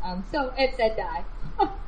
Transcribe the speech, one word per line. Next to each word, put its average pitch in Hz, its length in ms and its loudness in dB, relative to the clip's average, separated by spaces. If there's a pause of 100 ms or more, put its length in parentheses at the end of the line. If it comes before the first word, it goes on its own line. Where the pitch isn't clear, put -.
Um, 185 280 -2
so 269 260 2
it 269 180 4
said 220 220 2
die. 180 260 -2 (360)
<laughs> 320 100 6 (180)